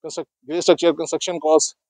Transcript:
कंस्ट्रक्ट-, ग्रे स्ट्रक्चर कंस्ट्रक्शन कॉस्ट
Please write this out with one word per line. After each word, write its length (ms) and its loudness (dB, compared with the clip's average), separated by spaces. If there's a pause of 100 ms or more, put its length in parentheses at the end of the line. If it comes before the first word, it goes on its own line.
कंस्ट्रक्ट-, 460 -14
ग्रे 120 -4
स्ट्रक्चर 300 4
कंस्ट्रक्शन 460 -6
कॉस्ट 400 2 (120)